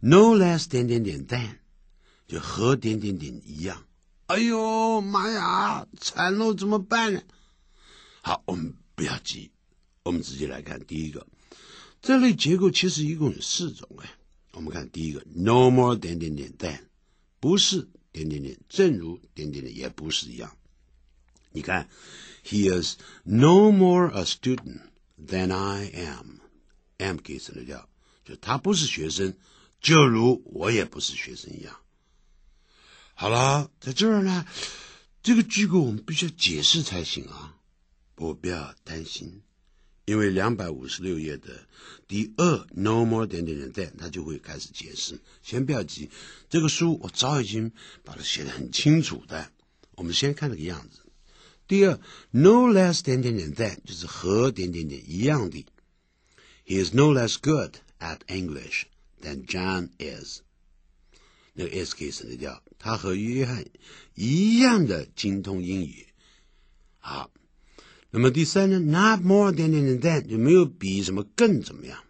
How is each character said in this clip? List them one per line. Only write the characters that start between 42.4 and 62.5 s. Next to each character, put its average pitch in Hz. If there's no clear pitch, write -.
，“No 110
more 113
点 85
点 80
点 69
than”， 90
它 87
就 85
会 76
开 76
始 -
解 -
释。 -
先 127
不 139
要 120
急， 73
这 165
个 156
书 165
我 95
早 135
已 113
经 110
把 -
它 -
写 73
得 67
很 65
清 151
楚 -
的。 78
我 90
们 85
先 139
看 147
这 110
个 76
样 80
子。 -
第 196
二， 156
“No 214
less 185
点 131
点 120
点 78
than”， 110
就 95
是 85
和 107
点 95
点 85
点 69
一 85
样 131
的。 71
“He 95
is 90
no 147
less 120
good 139
at 82
English 85
than 69
John 92
is.” -
那 90
个 90
is -
可 80
以 71
省 58
略 60
掉， 67